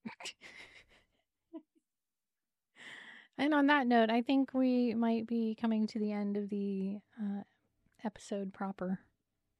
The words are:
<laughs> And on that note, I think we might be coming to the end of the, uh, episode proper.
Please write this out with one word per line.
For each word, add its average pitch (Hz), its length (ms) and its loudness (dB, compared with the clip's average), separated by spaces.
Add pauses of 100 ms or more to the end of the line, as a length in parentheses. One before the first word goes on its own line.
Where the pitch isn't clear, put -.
<laughs> - 280 -14 (3000)
And 294 160 0
on 285 140 4
that 285 180 4
note, 233 240 6
I 240 120 2
think 269 320 2
we 247 400 2
might 226 340 0
be 226 320 0
coming 220 280 2
to 214 120 -6
the 214 140 -2
end 202 240 -2
of 208 120 -4
the, 202 500 -4 (220)
uh, 202 200 -4 (640)
episode 202 480 -8
proper. 190 480 -6 (580)